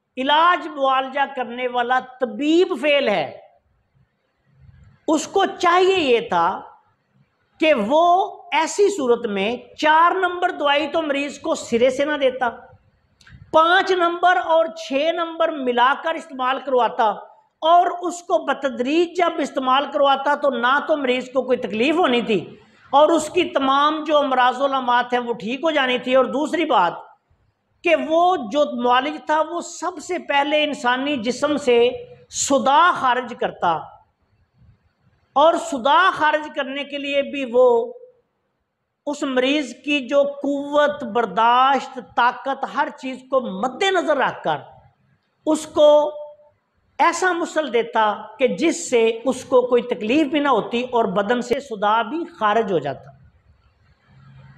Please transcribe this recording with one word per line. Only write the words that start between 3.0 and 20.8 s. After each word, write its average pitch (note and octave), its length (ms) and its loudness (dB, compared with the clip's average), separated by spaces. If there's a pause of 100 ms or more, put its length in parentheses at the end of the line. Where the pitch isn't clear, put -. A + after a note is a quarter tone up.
है। D3+ 320 -4 (1700)
उसको D#4+ 380 0
चाहिए F#4 500 2
ये B3+ 260 2
था F3 280 0 (1080)
कि D#4 140 4
वो E4+ 800 2
ऐसी D#4+ 360 2
सूरत A#3 400 0
में G#3 500 -4
चार D#4+ 380 4
नंबर F4+ 340 -2
दवाई D4 360 0
तो E4 140 -2
मरीज C#4+ 360 -4
को D#4+ 180 -4
सिरे A#3+ 360 0
से C#4 140 -2
ना D4+ 120 -4
देता, B3+ 320 0 (1040)
पाँच F4+ 380 4
नंबर F4+ 480 2
और D#4+ 380 2
छः C#4+ 360 -2
नंबर E4 380 -2
मिलाकर C4+ 640 0
इस्तेमाल C4 440 -6
करवाता A#3+ 460 0 (580)
और F4 260 4
उसको - 560 -4
बतदरीज C#4+ 720 -2
जब E4+ 220 0
इस्तेमाल C4+ 460 -2
करवाता C#4 500 0
तो C#4+ 140 0
ना B3 300 0
तो D4+ 180 -2